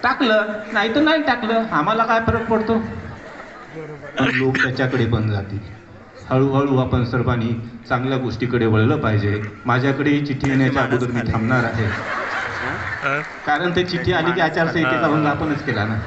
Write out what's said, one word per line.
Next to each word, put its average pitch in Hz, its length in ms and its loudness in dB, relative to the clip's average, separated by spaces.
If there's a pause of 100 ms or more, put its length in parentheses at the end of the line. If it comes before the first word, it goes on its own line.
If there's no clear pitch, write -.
टाकलं, 233 380 2 (320)
नाही 220 220 0
तर 294 60 4
नाही 311 220 4
टाकलं, 226 480 0
आम्हाला 208 340 2
काय 226 220 2
फरक 226 220 0
पडतो? 220 300 2 (1400)
पण 131 140 2
लोक 131 240 2
त्याच्याकडे 127 480 0
पण 107 240 0
जातील. 101 300 -4 (720)
हळूहळू 135 480 4
आपण 127 280 2
सर्वांनी 117 560 0 (280)
चांगल्या 131 280 0
गोष्टीकडे 123 480 0
वळलं 110 320 4
पाहिजे. 104 440 0 (240)
माझ्याकडे 135 440 2
ही 147 160 2
चिठ्ठी 135 240 -2
येण्याच्या 131 340 2
अगोदर 123 240 0
मी 117 240 -2
थांबणार 117 320 2
आहे, 113 520 -2 (1300)
कारण 160 300 0
ते 180 80 2
चिठ्ठी 180 300 -2
आली 170 180 2
की 175 100 0
आचारसंहितेचा 156 680 2
भंग 151 180 4
आपणच 147 380 0
केला 107 220 0
ना. 110 80 -2 (140)